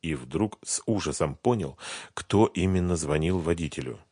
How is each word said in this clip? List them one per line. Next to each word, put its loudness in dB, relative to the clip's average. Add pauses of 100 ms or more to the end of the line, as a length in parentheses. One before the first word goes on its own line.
И -2
вдруг -2
с -6
ужасом 0
понял, 0 (380)
кто 4
именно 2
звонил 0
водителю. -4 (140)